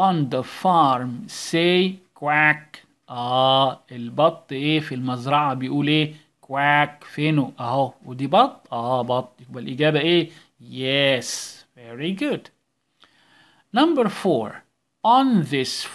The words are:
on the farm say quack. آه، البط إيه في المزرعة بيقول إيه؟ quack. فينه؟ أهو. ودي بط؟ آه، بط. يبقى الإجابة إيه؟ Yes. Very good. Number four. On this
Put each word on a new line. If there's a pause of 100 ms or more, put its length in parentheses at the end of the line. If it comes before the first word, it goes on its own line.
on
the
farm
say (280)
quack. (280)
آه، (120)
البط
إيه
في
المزرعة
بيقول
إيه؟ (280)
quack.
فينه؟
أهو. (120)
ودي
بط؟
آه،
بط. (160)
يبقى
الإجابة
إيه؟ (300)
Yes. (500)
Very
good. (1400)
Number
four. (560)
On
this (100)